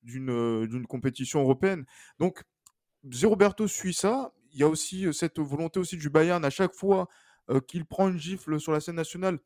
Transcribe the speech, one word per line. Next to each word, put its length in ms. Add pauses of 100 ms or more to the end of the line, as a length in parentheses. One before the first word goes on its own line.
d'une, 280
euh, 360
d'une 200
compétition 560
européenne. 420 (340)
Donc, 260 (680)
Zé 140
Roberto 420
suit 240
ça. 400 (220)
Il 40
y 40
a 60
aussi, 380
euh, 60
cette 260
volonté 400
aussi 200
du 100
Bayern 340
à 80
chaque 240
fois, 340 (420)
euh, 100
qu'il 240
prend 240
une 100
gifle 400
sur 140
la 80
scène 160
nationale 500